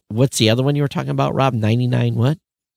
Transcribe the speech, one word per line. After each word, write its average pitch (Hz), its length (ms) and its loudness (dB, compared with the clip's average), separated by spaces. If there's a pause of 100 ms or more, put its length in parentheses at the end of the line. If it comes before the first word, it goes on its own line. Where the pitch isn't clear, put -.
what's 123 300 0
the 110 120 4
other 120 140 2
one 147 140 0
you 147 40 0
were 143 60 0
talking 139 240 -6
about, 135 240 -2
Rob? 131 180 0
Ninety-nine 120 640 0
what? 123 220 0 (400)